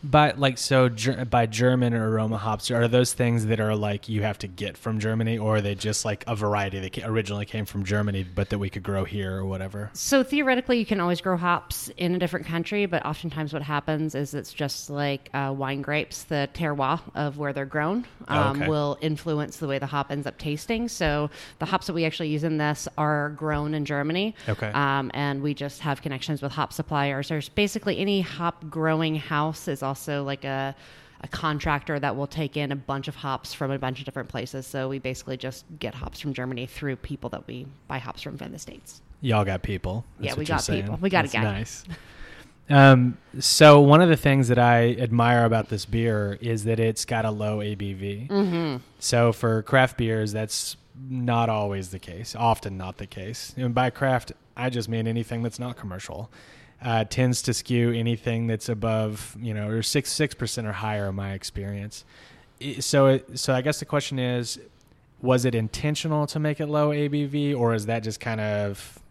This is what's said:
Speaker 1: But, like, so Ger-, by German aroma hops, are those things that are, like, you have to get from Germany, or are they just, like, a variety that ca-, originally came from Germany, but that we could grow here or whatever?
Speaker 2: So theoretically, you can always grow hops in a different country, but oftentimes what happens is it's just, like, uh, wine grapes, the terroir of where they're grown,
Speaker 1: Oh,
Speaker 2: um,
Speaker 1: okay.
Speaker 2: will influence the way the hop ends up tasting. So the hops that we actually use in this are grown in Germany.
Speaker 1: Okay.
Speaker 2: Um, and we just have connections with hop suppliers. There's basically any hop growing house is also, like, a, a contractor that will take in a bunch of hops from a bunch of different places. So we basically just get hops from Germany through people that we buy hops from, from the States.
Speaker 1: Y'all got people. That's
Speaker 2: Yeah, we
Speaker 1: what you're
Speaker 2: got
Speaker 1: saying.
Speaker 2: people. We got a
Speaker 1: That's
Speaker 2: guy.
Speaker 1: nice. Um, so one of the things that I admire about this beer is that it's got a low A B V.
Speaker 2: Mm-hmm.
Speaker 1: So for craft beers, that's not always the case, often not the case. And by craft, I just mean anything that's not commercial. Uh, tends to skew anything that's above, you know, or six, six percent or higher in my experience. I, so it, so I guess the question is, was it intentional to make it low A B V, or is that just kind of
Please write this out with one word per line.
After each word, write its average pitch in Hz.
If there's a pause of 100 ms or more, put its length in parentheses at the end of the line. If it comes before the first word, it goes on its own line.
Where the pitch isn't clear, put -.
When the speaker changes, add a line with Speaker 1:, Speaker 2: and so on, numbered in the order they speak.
Speaker 1:
But, 151
like, 131
so 127
Ger-, 120
by 117
German 120
aroma 110
hops, 107
are 117
those 123
things 117
that 110
are, 107
like, 104
you 107
have 104
to 101
get 92
from 110
Germany, 113
or 107
are 104
they 101
just, 104
like, 104
a -
variety 101
that 95
ca-, -
originally 104
came 107
from 101
Germany, 101
but 90
that 107
we 98
could 95
grow 98
here 95
or 95
whatever? 95
Speaker 2:
So 269
theoretically, 262
you 214
can 202
always 175
grow 185
hops 175
in 175
a 180
different 175
country, 180
but 170
oftentimes 151
what 143
happens 151
is 139
it's -
just, -
like, 143
uh, 139
wine 139
grapes, -
the 143
terroir 147 (120)
of 147
where 143
they're 139
grown, 156 (220)
Speaker 1:
Oh, 147
Speaker 2:
um, 143
Speaker 1:
okay. 147
Speaker 2:
will 147
influence 151
the 160
way 139
the 139
hop 139
ends 143
up -
tasting. 220
So 147 (300)
the 156
hops -
that 185
we 165
actually 160
use 151
in 160
this 151 (100)
are 151
grown 151
in 147
Germany. 160 (120)
Speaker 1:
Okay. 107
Speaker 2:
Um, 139
and 139
we 147
just 139
have 143
connections 139
with 139
hop -
suppliers. 143
There's 151
basically 208
any 196
hop 170
growing 156
house 156
is 143
also, 143
like, 139
a, 135 (460)
a -
contractor 151
that 139
will 139
take 156
in 143
a 139
bunch 139
of 151
hops -
from 135
a 139
bunch 127
of 139
different 131
places. 127
So 131
we 135
basically 127
just 131 (140)
get 107
hops -
from 143
Germany 127
through 131
people -
that -
we 123 (220)
buy 135
hops 120
from, 143
from -
the 147
States. - (200)
Speaker 1:
Y'all 110
got 95
people. 98 (140)
That's -
Speaker 2:
Yeah, 131
we -
Speaker 1:
what 156
you're 160
Speaker 2:
got -
Speaker 1:
saying. -
Speaker 2:
people. 107
We 196
got 175
a -
Speaker 1:
That's -
Speaker 2:
guy. 113
Speaker 1:
nice. 107 (840)
Um, 135 (220)
so 147
one 147
of 180
the 160
things 135
that 123
I 120
admire 120
about 113
this 104
beer 104
is 113
that 113
it's 113
got 113
a 110
low 107
A 104
B 98
V. 101
Speaker 2:
Mm-hmm. 170 (220)
Speaker 1:
So 117
for 113
craft 131
beers, 110
that's - (320)
not 120
always 101
the 92
case, 92
often 107
not 92
the 98
case. -
And 123
by 127
craft, 127 (220)
I 127
just 117
mean 113
anything 117
that's 117
not 123
commercial. 95 (540)
Uh, 113
tends 123
to 127
skew 120
anything 117
that's 113
above, 110
you 113
know, 104
or 110
six, -
six 147
percent 117
or 110
higher 104
in 95
my 98
experience. 101 (560)
I, 135
so 139
it, 131
so -
I 127
guess 147
the 151
question 143
is, 123 (600)
was 127
it 123
intentional 147
to 151
make 151
it 156
low 147
A 147
B 147
V, 143
or 117
is 107
that 113
just 110
kind 110
of 104 (140)